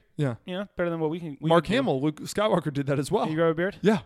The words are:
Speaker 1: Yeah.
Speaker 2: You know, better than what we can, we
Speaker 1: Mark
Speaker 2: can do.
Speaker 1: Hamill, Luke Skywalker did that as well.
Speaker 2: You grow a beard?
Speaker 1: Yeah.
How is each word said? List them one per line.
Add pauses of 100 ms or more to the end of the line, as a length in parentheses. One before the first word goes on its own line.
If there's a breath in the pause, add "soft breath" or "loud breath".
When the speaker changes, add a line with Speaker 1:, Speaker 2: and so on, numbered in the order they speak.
(180)
Speaker 1:
Yeah. (100)
Speaker 2:
You
know, (100)
better
than
what
we
can,
we
Speaker 1:
Mark
Speaker 2:
can
do.
Speaker 1:
Hamill,
Luke
Skywalker
did
that
as
well.
Speaker 2:
You
grow
a
beard?
Speaker 1:
Yeah.